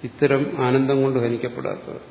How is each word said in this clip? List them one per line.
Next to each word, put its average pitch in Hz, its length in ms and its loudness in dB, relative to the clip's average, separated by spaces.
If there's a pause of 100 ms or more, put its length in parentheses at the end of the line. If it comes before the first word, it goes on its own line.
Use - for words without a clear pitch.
ഇത്തരം 135 400 2 (220)
ആനന്ദം 135 360 4
കൊണ്ട് 131 180 2
ഹനിക്കപ്പെടാത്തവൻ - 920 -6